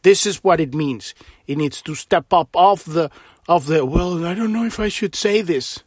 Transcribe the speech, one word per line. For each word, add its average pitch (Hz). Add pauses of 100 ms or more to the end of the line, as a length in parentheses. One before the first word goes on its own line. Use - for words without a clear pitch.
This 196
is 196
what 170
it 135
means. 143 (340)
It 143
needs 147
to 156
step -
up 170
off 202
the, 160 (400)
of 165
the, 147
"Well, 170
I 175
don't 220
know 233
if 226
I 214
should -
say 208
this." 165